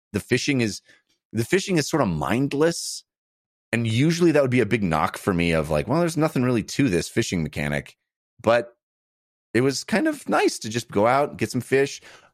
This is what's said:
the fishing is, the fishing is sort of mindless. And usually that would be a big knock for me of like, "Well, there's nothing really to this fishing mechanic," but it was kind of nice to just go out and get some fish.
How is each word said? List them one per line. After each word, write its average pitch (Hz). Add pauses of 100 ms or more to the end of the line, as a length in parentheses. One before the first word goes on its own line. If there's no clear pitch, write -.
(140)
the 98
fishing 127
is, 104 (520)
the 113
fishing 190
is 147
sort 151
of 110
mindless. 131 (640)
And 117
usually 160
that 147
would 135
be 123
a 110
big 110
knock 80
for -
me 85
of 78
like, 76
"Well, 151
there's 165
nothing 147
really 123
to 139
this 82
fishing 98
mechanic," 73 (440)
but 117 (800)
it 110
was 135
kind 302
of 302
nice 330
to -
just 117
go 104
out 135
and -
get 110
some 127
fish. 135 (320)